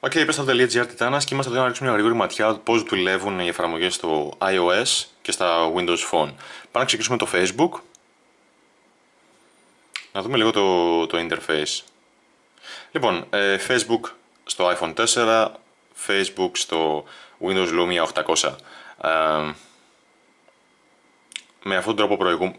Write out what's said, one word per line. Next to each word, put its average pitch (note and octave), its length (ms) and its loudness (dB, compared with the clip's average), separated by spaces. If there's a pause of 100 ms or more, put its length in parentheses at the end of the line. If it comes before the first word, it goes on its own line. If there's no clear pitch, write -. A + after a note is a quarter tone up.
Οκ, C3+ 80 0
πες D#3 220 4
στο D3 140 -2
L B2 220 4
G A#2+ 120 2
R A#2+ 60 0
Τιτάνας C#3 360 0
και - 100 -4
είμαστε C3+ 160 -2
εδώ B2 100 0
να B2+ 60 4
ρίξουμε B2+ 220 -2
μια A2+ 100 2
γρήγορη A#2 200 4
ματιά G#2+ 360 2
πώς A2+ 280 0
δουλεύουν F#2+ 560 0
οι F2 100 -2
εφαρμογές E2+ 460 -2
στο D2+ 440 -2
I F#2+ 220 2
O F2+ 220 2
S - 220 -2 (180)
και G2 100 -6
στα E2+ 420 2
Windows F2 240 0 (120)
Phone. D2+ 220 0 (380)
Πάμε A#2+ 140 -2
να - 0 -
ξεκινήσουμε B2 320 -2
το A2 160 -2
Facebook. G2 480 0 (2250)
Να G2 100 -6
δούμε A#2+ 140 -2
λίγο A2+ 140 4
το, F2 560 2
το E2+ 120 -2 (100)
interface. D#2 520 -4 (1120)
Λοιπόν, A2 380 0
ε, G2 280 0 (100)
Facebook A#2 320 0 (440)
στο F2+ 340 0
iPhone E2 160 -4
τέσσερα, A2+ 640 2 (500)
Facebook F#2+ 460 0
στο D#2 520 -2 (360)
Windows F#2 280 0 (120)
Lumia F2 220 2
οκτακόσια. D#2+ 560 -2 (440)
Ε, D#2 480 0 (2000)
με G2 140 -2
αυτόν G2+ 200 -2
τον G#2 100 2
τρόπο G2+ 100 2
προηγου-, F2+ 420 0